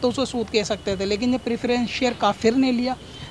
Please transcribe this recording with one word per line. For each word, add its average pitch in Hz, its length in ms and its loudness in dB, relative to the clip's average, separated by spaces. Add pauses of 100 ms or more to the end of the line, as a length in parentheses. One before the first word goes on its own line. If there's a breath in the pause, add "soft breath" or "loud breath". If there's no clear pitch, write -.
तो 247 80 2
उसे 254 160 -2
सूद 233 240 -4
कह 214 140 2
सकते 196 340 -2
थे। 190 80 -2
लेकिन 208 260 0
जब 247 120 0
preference 240 460 0
share 240 240 0
काफिर 220 420 2
ने 262 160 4
लिया, 247 260 0 (340 loud breath)